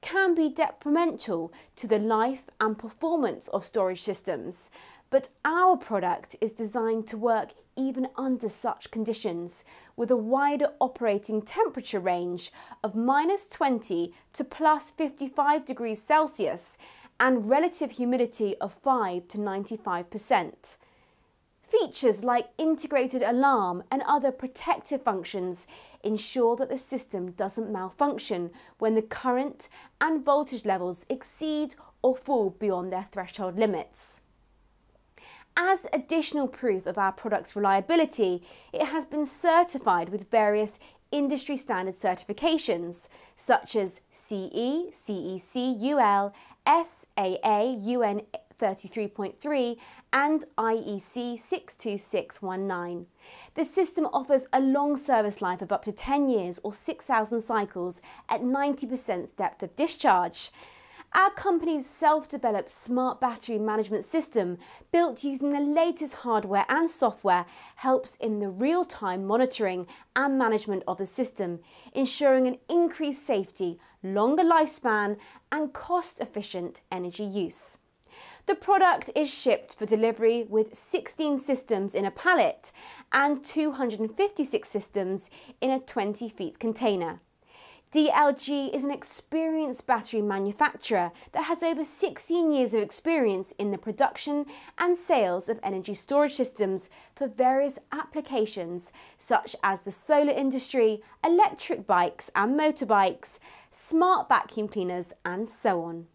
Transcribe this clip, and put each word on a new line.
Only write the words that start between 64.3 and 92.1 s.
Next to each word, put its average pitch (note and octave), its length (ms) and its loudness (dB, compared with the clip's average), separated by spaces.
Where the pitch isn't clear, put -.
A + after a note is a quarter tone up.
built E4+ 320 2
using C#4 260 -2
the C#4+ 80 0
latest D4+ 580 0
hardware G#3 520 0
and D#4+ 200 2
software, F#3+ 580 2
helps C4 400 0
in G#3+ 220 -2
the G#3 100 -4
real-time G3+ 800 -2
monitoring G#3 640 0
and C4+ 240 2
management A3 480 0
of F#3 120 -4
the G3 80 -4
system, F#3 540 -4
ensuring C4 520 4
an B3+ 120 -2
increased D#4+ 580 0
safety, F#3+ 500 -2
longer A3 400 2
lifespan, A3+ 760 2
and D4 220 -2
cost-efficient - 1120 -6
energy F3+ 320 -6
use. F#3+ 520 -4
The G4 80 4
product F#4+ 640 4
is D4 160 0
shipped - 440 0
for G#3+ 100 -6
delivery A3+ 640 2
with G#3+ 280 0
sixteen - 640 -2
systems A#3 560 -2
in G3 80 0
a G3 80 0
pallet D4 580 2
and C#4 320 2
two D4+ 280 -2
hundred B3 260 -4
and A3 180 -4
fifty-six D#4+ 520 -2
systems G3 600 -4
in C4 100 0
a C4 100 0
twenty G#3+ 480 -6
feet - 320 -10
container. G#3 600 -2
D D4+ 200 4
L C#4+ 200 6
G C#4 420 -4
is C4 80 -2
an C#4 80 -2
experienced D#4 960 -4
battery A3+ 360 0
manufacturer G3+ 920 0
that D4+ 140 -2
has E4 180 -2
over E4 220 0
sixteen E4 640 0